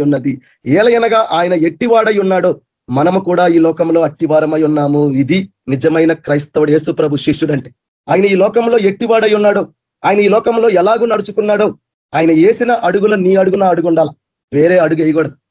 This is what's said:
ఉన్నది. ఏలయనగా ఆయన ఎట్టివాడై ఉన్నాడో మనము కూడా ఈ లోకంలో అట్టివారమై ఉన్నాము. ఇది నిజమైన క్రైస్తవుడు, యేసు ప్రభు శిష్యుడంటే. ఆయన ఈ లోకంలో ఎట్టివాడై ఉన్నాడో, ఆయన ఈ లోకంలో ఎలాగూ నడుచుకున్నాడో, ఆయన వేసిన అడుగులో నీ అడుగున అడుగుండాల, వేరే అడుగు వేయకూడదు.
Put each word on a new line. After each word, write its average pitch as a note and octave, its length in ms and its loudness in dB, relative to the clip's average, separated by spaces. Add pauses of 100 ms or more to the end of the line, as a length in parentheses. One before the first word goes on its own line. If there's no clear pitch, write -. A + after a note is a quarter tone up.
ఉన్నది. C#3 260 -2 (460)
ఏలయనగా A3+ 420 2 (180)
ఆయన F3 160 0 (140)
ఎట్టివాడై A3 560 0
ఉన్నాడో F#3 260 0 (480)
మనము F3+ 300 0
కూడా F3+ 160 0 (120)
ఈ E3 100 4
లోకంలో E3 420 0
అట్టివారమై D#3 600 -2
ఉన్నాము. D3 340 0 (200)
ఇది C#3 160 0 (340)
నిజమైన D#3+ 400 0 (140)
క్రైస్తవుడు, D3+ 500 -2
యేసు D#3+ 240 -2
ప్రభు D3 260 -2
శిష్యుడంటే. D3+ 440 -4 (380)
ఆయన F#3 260 2
ఈ - 80 2
లోకంలో A#3 360 0 (120)
ఎట్టివాడై A3 480 0
ఉన్నాడో, G3+ 260 0 (400)
ఆయన G3 220 0
ఈ - 80 2
లోకంలో A3+ 340 0 (140)
ఎలాగూ A3 320 0
నడుచుకున్నాడో, G#3 540 -2 (460)
ఆయన D#3+ 180 0 (100)
వేసిన A#3 300 2 (180)
అడుగులో G3+ 260 0 (100)
నీ F#3 60 2 (120)
అడుగున F#3+ 200 0 (100)
అడుగుండాల, E3 360 0 (420)
వేరే E3 340 2
అడుగు D#3+ 180 -2
వేయకూడదు. D#3 320 -2 (160)